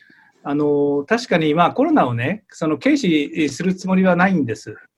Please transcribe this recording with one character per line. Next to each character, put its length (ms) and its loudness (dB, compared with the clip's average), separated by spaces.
あ 100 -6
の、 540 0
確 200 -2
か 100 0
に、 160 0
ま 140 4
あ、 40 -2
コ 140 0
ロ 80 0
ナ 120 4
を 80 -2
ね、 360 -4
そ 180 -6
の、 100 -2
軽 200 2
視 500 0
す 160 -8
る 100 0
つ 140 -10
も 80 2
り 80 4
は 140 4
な 100 4
い 80 0
ん 100 0
で 120 -6
す。 180 -16